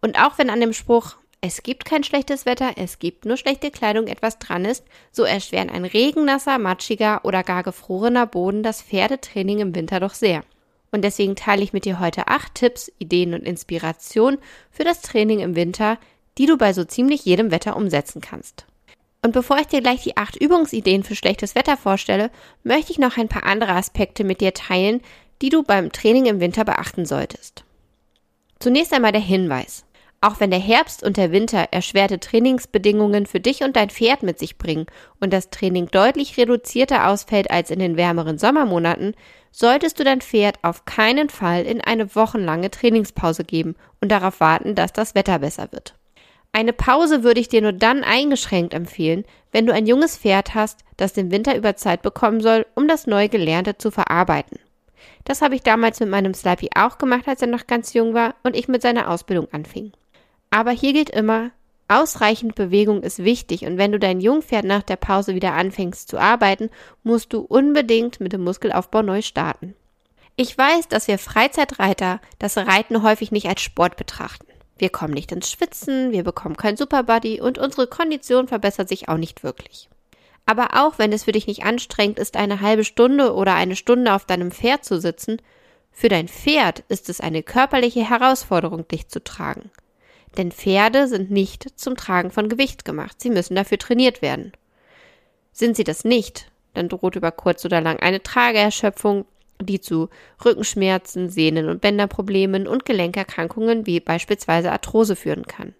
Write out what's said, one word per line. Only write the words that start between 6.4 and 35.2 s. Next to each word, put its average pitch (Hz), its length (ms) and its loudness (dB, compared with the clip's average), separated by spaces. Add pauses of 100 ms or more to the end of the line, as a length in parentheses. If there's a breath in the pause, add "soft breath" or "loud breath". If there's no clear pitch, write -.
matschiger 214 680 -2
oder 185 200 -2
gar 180 180 -4
gefrorener 220 640 -2
Boden 196 380 -4
das 220 180 -4
Pferdetraining 202 800 -2
im 185 160 -4
Winter 175 240 -4
doch 196 160 -4
sehr. 175 260 0 (500)
Und 208 120 -2
deswegen 202 320 -2
teile 202 260 0
ich 202 120 -4
mit 196 120 -4
dir 185 140 -4
heute 175 280 -4
acht - 280 -2
Tipps, - 420 -2
Ideen 175 380 0
und - 80 -10
Inspiration 180 960 -2 (320 loud breath)
für - 120 -6
das 339 180 -2
Training 214 400 0
im 175 140 -4
Winter, 196 440 -2 (400 soft breath)
die 269 80 4
du 320 100 6
bei 208 160 4
so 180 100 -2
ziemlich 269 400 0
jedem 208 280 2
Wetter 170 240 -2
umsetzen 160 440 -4
kannst. - 460 -18 (560 soft breath)
Und 233 100 2
bevor 254 280 2
ich 302 80 -2
dir 269 140 0
gleich 254 200 0
die - 160 -6
acht 208 200 -6
Übungsideen 233 680 2
für 202 120 -6
schlechtes - 380 -6
Wetter 277 240 2
vorstelle, 202 540 0 (320 loud breath)
möchte 302 280 0
ich 339 60 -6
noch 254 180 2
ein 226 140 -2
paar - 140 -6
andere 196 300 0
Aspekte 190 500 -2
mit 185 180 -2
dir 190 140 0
teilen, 196 460 0 (420 soft breath)
die 269 60 0
du 320 120 4
beim 196 300 2
Training 247 340 4
im 208 140 2
Winter 180 260 0
beachten - 400 -4
solltest. - 580 -8 (920)
Zunächst 277 340 2
einmal 240 200 4
der 208 100 2
Hinweis. 180 640 -2 (360 soft breath)
Auch 208 200 2
wenn - 100 2
der 185 100 2
Herbst 226 440 2
und 202 120 0
der 180 160 2
Winter 196 380 2
erschwerte 196 500 0
Trainingsbedingungen 208 1080 2
für 185 120 -4
dich 247 220 0
und 269 140 0
dein 208 160 2
Pferd 240 320 2
mit 175 160 -2
sich - 180 -10
bringen 160 300 -4 (320 loud breath)
und 196 120 0